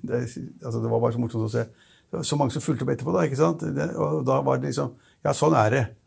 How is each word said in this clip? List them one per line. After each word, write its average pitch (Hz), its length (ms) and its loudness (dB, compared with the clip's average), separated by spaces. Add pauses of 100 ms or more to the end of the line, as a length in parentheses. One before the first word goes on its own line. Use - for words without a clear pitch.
det 123 140 0
er, 117 80 -8 (340)
altså, 113 160 -6
det 113 120 -2
var 117 120 2
bare 113 140 2
så - 20 -2
morsomt 110 300 -2
å - 20 -6
se. 117 140 -2 (580)
Så 147 160 0
mange 127 160 0
som 143 80 -4
fulgte 131 220 -2
opp 139 80 0
etterpå 131 180 -4
da, 180 160 2
ikke 131 120 -4
sant? 165 260 2 (100)
Det, - 140 -2 (100)
og 151 280 0
da 135 180 4
var 135 160 2
det 139 80 -4
liksom, 135 240 -4 (320)
«Ja, 143 100 2
sånn 151 220 4
er 110 160 6
det. 135 80 4 (260)